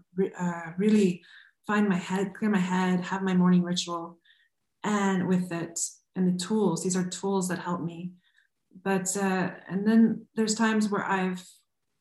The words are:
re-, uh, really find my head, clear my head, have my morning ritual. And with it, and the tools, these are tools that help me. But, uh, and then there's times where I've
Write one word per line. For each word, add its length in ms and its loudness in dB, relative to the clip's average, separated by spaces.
re-, 200 -2
uh, 420 -6
really 440 2
find 220 2
my 100 2
head, 360 -4
clear 160 -2
my 80 2
head, 440 0
have 200 -6
my 120 0
morning 280 6
ritual. 560 -6
And 460 0
with 240 0
it, 260 -6
and 100 2
the 180 0
tools, 380 0
these 140 -2
are 120 0
tools 400 -2
that 120 -4
help 220 -6
me. 300 -8
But, 340 -2
uh, 340 -2
and 180 -4
then 480 4
there's 200 0
times 340 2
where 160 -2
I've 400 -2